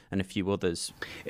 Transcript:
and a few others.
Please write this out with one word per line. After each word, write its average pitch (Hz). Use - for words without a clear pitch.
and 98
a 95
few 95
others. 92